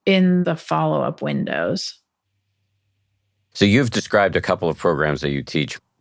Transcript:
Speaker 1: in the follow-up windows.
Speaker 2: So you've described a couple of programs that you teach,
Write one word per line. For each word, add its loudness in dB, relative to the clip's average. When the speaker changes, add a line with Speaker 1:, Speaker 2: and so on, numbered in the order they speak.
Speaker 1:
in 4
the -2
follow-up -2
windows. -4
Speaker 2:
So 2
you've 4
described 2
a 0
couple -2
of -2
programs 0
that -2
you -4
teach, -4